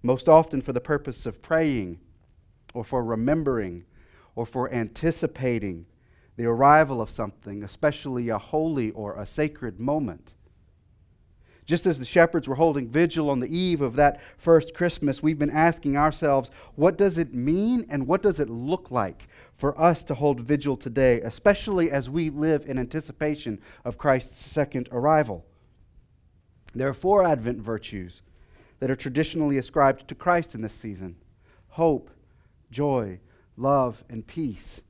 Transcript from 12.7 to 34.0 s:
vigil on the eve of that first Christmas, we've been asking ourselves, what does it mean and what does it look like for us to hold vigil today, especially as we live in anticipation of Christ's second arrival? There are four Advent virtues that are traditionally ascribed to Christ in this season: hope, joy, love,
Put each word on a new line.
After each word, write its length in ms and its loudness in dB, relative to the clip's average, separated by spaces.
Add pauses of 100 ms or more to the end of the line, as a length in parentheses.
vigil 440 0
on 80 0
the 140 -6
eve 280 0
of 140 -2
that 260 4 (160)
first 380 4
Christmas, 480 -2
we've 160 2
been 100 0
asking 480 2
ourselves, 540 0 (240)
what 240 2
does 180 2
it 160 -4
mean 560 0
and 180 -4
what 140 0
does 180 0
it 80 -2
look 440 -6
like 360 -4 (280)
for 260 -2
us 220 4
to 100 -6
hold 260 0
vigil 380 -2
today, 440 2
especially 680 0
as 180 -2
we 220 -2
live 380 0
in 100 -4
anticipation 840 -6 (240)
of 140 -8
Christ's 420 0
second 520 -4
arrival? 560 2 (1300)
There 120 -2
are 60 -4
four 320 4
Advent 340 0
virtues 640 -10 (580)
that 120 -2
are 40 0
traditionally 640 -2
ascribed 500 0
to 80 -12
Christ 380 -2
in 80 -10
this 140 -10
season: 400 -12 (540)
hope, 420 0 (580)
joy, 500 -2 (380)
love, 500 0